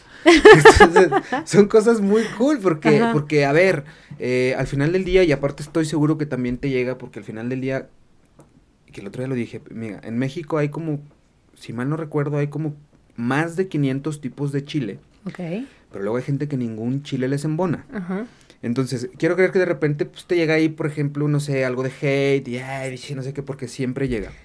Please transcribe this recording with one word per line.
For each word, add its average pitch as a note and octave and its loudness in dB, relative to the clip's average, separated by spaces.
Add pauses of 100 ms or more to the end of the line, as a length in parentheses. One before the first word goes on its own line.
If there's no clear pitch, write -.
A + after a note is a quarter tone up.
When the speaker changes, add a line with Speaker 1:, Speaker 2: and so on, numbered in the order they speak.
(240)
Speaker 1:
<laughs> - -
Speaker 2:
Entonces, E4+ 10 (340)
son G#3 4
cosas A3 4
muy G3+ 2 (160)
cool C4+ 2
porque, D#3 2
Speaker 1:
Ajá. A#3 0
Speaker 2:
porque, D3 0
a C#3 2
ver, E3 4 (340)
eh, B2+ 0
al C3 -2
final C#3+ 0
del F#3 0
día, F3+ 4
y E3 4
aparte C#3 -4
estoy D#3+ -2
seguro D3+ 0
que D3 -4
también B2+ -4
te C#3 -6
llega, B2+ -2
porque A#2+ -18
al G#2 -18
final A2+ -8
del C3 -6
día, C3+ -6 (1040)
que - -18
el G2 -12
otro G#2+ -12
día C3 -6
lo C3+ -4
dije, A#2 -6 (100)
mira, G#2+ -10
en A2+ -8
México D3 -4
hay D3+ 0
como, D3+ -6 (540)
si - -16
mal B2 -4
no D#3 -2
recuerdo, D3 -4
hay D3 -2
como D3+ -6 (420)
más D3 -2
de F#3+ -2
quinientos C#3+ -4
tipos C#3 -8
de C#3+ -4
chile. C3+ -6 (260)
Speaker 1:
Ok. - -12 (520)
Speaker 2:
Pero G2 -12
luego A2 -2
hay B2+ -6
gente C#3+ -4
que C#3+ -6
ningún A#2+ -6
chile B2+ -4
les C#3+ -4
embona. D#3 -4
Speaker 1:
Ajá. F#3+ -8 (360)
Speaker 2:
Entonces, B2 -4 (100)
quiero E3 0
creer F#3 2
que F#3+ 2
de F#3 4
repente, D#3+ -2
pues, - -20
te F3+ 0
llega D#3+ 2
ahí, D#3+ 2
por D#3 -6
ejemplo, D3 -4
no D3 2
sé, C#3 -2
algo B2+ -2
de C3 -2
hate, C#3 0
y, B2 -6
ay, C3+ -8
biche, B2+ -12
no C3+ -8
sé C3+ -8
qué, C#3+ -10
porque C#3+ -10
siempre C3 -4
llega. G#2+ -6 (120)